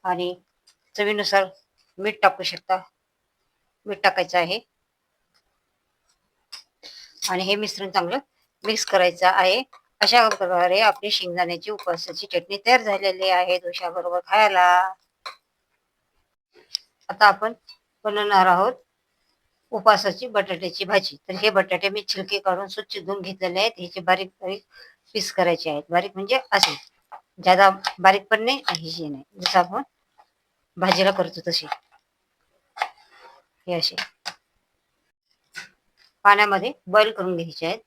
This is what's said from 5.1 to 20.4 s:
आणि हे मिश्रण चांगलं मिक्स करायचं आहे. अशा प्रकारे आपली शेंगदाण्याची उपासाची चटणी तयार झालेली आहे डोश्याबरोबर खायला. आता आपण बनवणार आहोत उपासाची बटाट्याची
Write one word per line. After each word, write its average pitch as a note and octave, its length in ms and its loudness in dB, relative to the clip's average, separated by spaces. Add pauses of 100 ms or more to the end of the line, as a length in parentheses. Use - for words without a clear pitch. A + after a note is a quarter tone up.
आणि F#3 140 -4
हे G3 120 0
मिश्रण G3+ 360 -8
चांगलं F#3 260 -2 (460)
मिक्स G#3+ 220 -2
करायचं F3+ 420 4
आहे. F#3+ 360 4 (360)
अशा A3+ 300 6
प्रकारे F3+ 500 0
आपली G#3 320 2
शेंगदाण्याची F3 600 -4
उपासाची F3+ 600 -8
चटणी F3+ 340 -6
तयार A#3+ 160 4
झालेली F#3+ 480 -2
आहे F3+ 280 2
डोश्याबरोबर F3 680 -6
खायला. F#3 680 4 (2250)
आता G#3+ 180 2
आपण G#3+ 260 2 (500)
बनवणार G#3 420 2
आहोत F#3+ 280 4 (1000)
उपासाची G#3+ 560 2
बटाट्याची F#3+ 580 -6